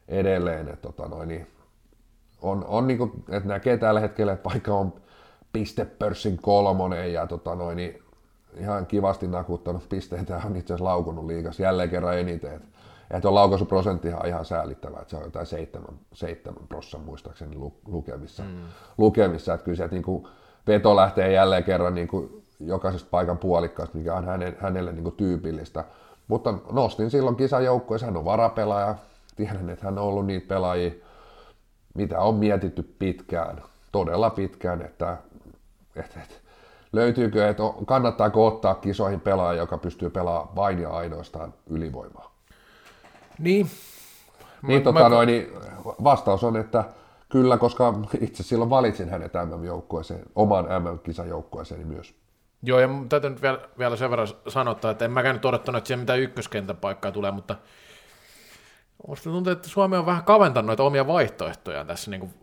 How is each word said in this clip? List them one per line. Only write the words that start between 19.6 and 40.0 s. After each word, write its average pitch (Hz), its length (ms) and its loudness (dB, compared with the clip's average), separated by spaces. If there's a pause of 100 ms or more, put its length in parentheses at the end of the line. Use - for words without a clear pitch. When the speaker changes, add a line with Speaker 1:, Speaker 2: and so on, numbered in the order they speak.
Speaker 1:
kyllä 87 120 -4
sieltä 87 180 -4
niinku 90 340 -6 (380)
veto 104 300 6
lähtee 95 360 6
jälleen 95 320 6
kerran 90 300 2
niinku 87 480 -6 (180)
jokaisesta 90 500 -4
paikan 87 280 0
puolikkaasta, 85 600 -2
mikä 82 160 -4
on 92 100 -4
häne-, 90 360 -6
hänelle 92 320 -4
niinku 82 180 -6
tyypillistä. 82 760 -4 (440)
Mutta 113 260 0 (180)
nostin 113 380 0
silloin 131 260 2
kisajoukkueessa, 127 720 0
hän 101 100 -4
on 78 80 -4
varapelaaja, 107 720 0 (420)
tiedän, 98 340 -6
että 87 140 -12
hän 98 140 -4
on 101 60 -2
ollut 101 220 0
niitä 95 220 -4
pelaajia, 90 440 0 (1000)
mitä 85 260 -2
on 110 140 4
mietitty 101 480 0 (160)
pitkään, 87 640 -6 (300)
todella 95 380 0
pitkään, 95 520 -6
että, 87 340 -6 (800)
että, - 240 -14
että - 140 -20 (580)
löytyykö, 110 560 4
että 104 140 0
o-, 107 240 -2
kannattaako 110 600 4
ottaa 110 280 2
kisoihin 98 460 -2
pelaaja, 87 400 0
joka 82 180 -4
pystyy 87 320 -6